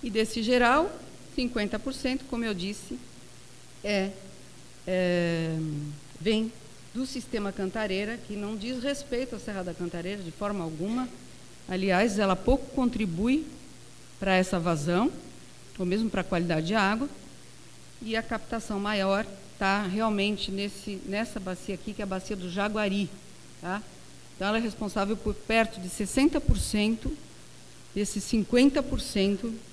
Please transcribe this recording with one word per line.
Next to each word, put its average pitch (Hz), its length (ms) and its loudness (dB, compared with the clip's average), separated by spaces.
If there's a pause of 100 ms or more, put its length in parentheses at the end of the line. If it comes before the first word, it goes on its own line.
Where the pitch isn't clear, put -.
E 240 80 -4
desse 220 320 2
geral, 247 480 6 (440)
cinquenta 226 440 0
por 262 160 -4
cento, 262 340 -2
como 233 160 -2
eu 220 100 0
disse, 196 440 -6 (880)
é, 196 260 2 (760)
é, 175 720 2 (640)
vem 220 300 2 (440)
do 262 120 -2
sistema 220 460 -4
Cantareira, 208 760 -2
que 214 80 -6
não 208 220 -4
diz 233 260 -4
respeito 262 540 -2
à - 20 -6
Serra 196 240 -4
da 180 120 -4
Cantareira 180 480 -4
de 165 80 -6
forma 202 340 -2
alguma. 196 440 -2 (600)
Aliás, 190 500 4
ela 196 160 4
pouco 247 400 4
contribui 226 720 2 (720)
para 190 160 2
essa 185 240 4
vazão, 170 540 4 (680)
ou 185 80 0
mesmo 208 240 2
para 190 120 0
a - 20 0
qualidade 170 420 2
de 190 80 0
água, 220 340 4 (920)
e 220 160 -2
a 226 60 2
captação 220 580 -2
maior 202 440 2 (340)
tá 196 260 4
realmente 208 680 2
nesse, 202 560 -4
nessa 214 320 -2
bacia 185 380 -4
aqui, 214 160 -8
que 208 100 -6
é - 20 -2
a - 20 -4
bacia 190 280 -2
do 180 160 -6
Jaguari, 202 580 2 (520)
tá? 185 200 -4 (540)
Então, 190 140 0
ela 220 100 4
é - 20 2
responsável 208 560 0
por 208 180 -2
perto 220 460 2
de 180 80 -6
sessenta 262 520 4
por - 180 6
cento 220 580 2 (800)
desses 202 300 0
cinquenta 254 580 6
por 269 180 0
cento 202 540 2 (180)